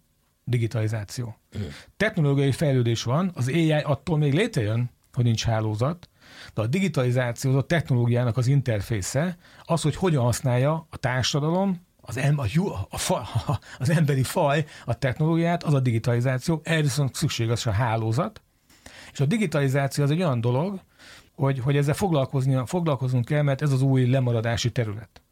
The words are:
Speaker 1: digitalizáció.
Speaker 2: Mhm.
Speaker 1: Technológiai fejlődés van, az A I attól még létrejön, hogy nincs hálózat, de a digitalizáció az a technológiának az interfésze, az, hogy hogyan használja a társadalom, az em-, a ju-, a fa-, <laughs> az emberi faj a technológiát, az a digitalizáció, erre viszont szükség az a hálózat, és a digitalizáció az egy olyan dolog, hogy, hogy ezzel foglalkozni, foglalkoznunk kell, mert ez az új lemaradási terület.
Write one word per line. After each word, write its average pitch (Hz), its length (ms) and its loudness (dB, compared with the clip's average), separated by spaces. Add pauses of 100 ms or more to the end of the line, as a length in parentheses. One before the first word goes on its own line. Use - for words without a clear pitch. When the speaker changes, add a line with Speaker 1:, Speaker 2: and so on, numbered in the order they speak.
(440)
Speaker 1:
digitalizáció. 113 920 -4 (160)
Speaker 2:
Mhm. 104 100 -6 (340)
Speaker 1:
Technológiai 143 560 2
fejlődés 127 500 0
van, 165 320 0
az 120 140 -2
A - 20 -4
I 160 220 2
attól 151 460 0
még 147 160 2
létrejön, 123 560 0 (220)
hogy 123 120 0
nincs 117 200 2
hálózat, 110 640 -2 (460)
de 110 80 -2
a 107 40 -2
digitalizáció 127 840 0
az 135 60 2
a 139 100 2
technológiának 120 720 2
az 123 100 0
interfésze, 123 920 0 (280)
az, 165 180 -2
hogy 151 140 0
hogyan 160 260 2
használja 127 680 0
a - 60 -14
társadalom, 156 880 -2 (160)
az - 160 -10
em-, 147 220 2
a 139 140 -2
ju-, 180 200 0 (180)
a - 80 -10
fa-, 147 280 -2 (280)
<laughs> - 240 -10
az 127 120 -2
emberi 143 320 2
faj 143 420 0 (200)
a 120 140 -4
technológiát, 165 640 0
az 147 120 2
a 135 60 4
digitalizáció, 127 840 0
erre 165 180 0
viszont 143 320 0
szükség 117 360 -2
az 117 160 -2
a 120 40 0
hálózat, 113 680 0 (720)
és - 80 -4
a 135 60 2
digitalizáció 143 800 0
az 139 60 2
egy 156 120 0
olyan 131 180 0
dolog, 143 400 -2 (540)
hogy, 135 240 0
hogy 139 180 0
ezzel 143 180 2
foglalkozni, 135 720 0
foglalkoznunk 131 580 0
kell, 147 180 0
mert 139 200 0
ez 147 100 2
az 131 100 2
új 131 240 4
lemaradási 120 640 0
terület. 107 480 -6 (120)